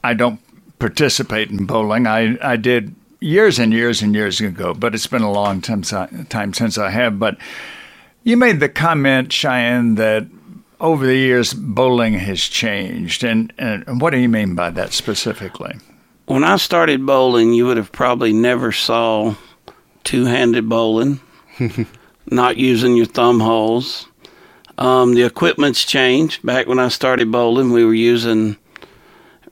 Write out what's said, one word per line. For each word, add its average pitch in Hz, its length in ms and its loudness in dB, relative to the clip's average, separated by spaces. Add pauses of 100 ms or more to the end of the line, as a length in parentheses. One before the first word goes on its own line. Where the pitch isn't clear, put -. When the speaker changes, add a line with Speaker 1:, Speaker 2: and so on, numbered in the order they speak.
Speaker 1:
I 120 120 -2
don't 113 260 -2 (380)
participate 113 720 -2
in 98 160 -4
bowling. 110 400 0
I, 113 340 0
I 123 160 -2
did 113 380 -2 (260)
years 180 380 2
and 113 120 2
years 117 300 0
and 104 140 0
years 104 260 -2
ago, 92 320 -4
but 104 220 -4
it's 110 120 -6
been 123 140 -2
a 107 100 0
long 101 300 -2
time 101 240 -4
si-, 101 460 -8
time 104 240 -6
since 110 240 -2
I 101 100 -2
have. 107 300 -2
But 104 180 -2 (840)
you 240 160 2
made 226 220 2
the 147 100 0
comment, 139 600 0
Cheyenne, 120 640 0
that 110 300 0 (540)
over 160 260 0
the 131 120 2
years, 123 340 2
bowling 117 640 0
has 95 260 -4
changed. 92 840 -6
And, 113 340 0
and 117 420 -6
what 160 100 0
do 139 100 0
you 123 100 2
mean 104 240 0
by 87 160 -2
that 92 240 -6
specifically? - 800 -6 (500)
Speaker 2:
When 135 200 0
I 185 120 4
started 156 480 0
bowling, 127 480 4
you 120 140 4
would 127 100 2
have 107 160 -4
probably 123 400 0
never 123 400 0
saw 113 600 0 (720)
two-handed 120 640 0
bowling, 113 540 0 (360)
<laughs> - 720 -8
not 127 300 0
using 123 400 2
your 117 100 4
thumb 120 320 2
holes. 113 680 0 (720)
Um, 127 380 4
the 120 80 6
equipment's 143 600 0
changed. 135 600 0
Back 123 220 -2
when 127 140 0
I 127 80 2
started 123 420 0
bowling, 120 400 2
we 117 140 6
were 113 100 4
using 113 600 2 (960)